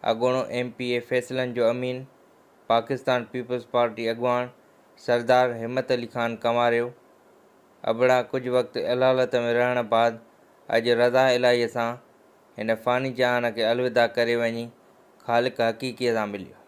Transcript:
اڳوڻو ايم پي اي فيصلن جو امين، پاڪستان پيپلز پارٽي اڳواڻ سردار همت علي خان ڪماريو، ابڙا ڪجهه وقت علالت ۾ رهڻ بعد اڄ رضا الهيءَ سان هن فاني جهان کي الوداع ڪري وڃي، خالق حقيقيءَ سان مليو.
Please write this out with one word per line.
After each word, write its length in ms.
اڳوڻو 400
ايم 220
پي 160
اي 160
فيصلن 480
جو 120
امين، 360
پاڪستان 500
پيپلز 380
پارٽي 400
اڳواڻ 360
سردار 460
همت 300
علي 200
خان 320
ڪماريو، 440
ابڙا 340
ڪجهه 240
وقت 220
علالت ۾ 420
رهڻ 200
بعد 220
اڄ 200
رضا 240
الهيءَ 400
سان 160
هن 160
فاني 340
جهان 260
کي 80
الوداع 340
ڪري 240
وڃي، 240
خالق 340
حقيقيءَ 560
سان 160
مليو. 240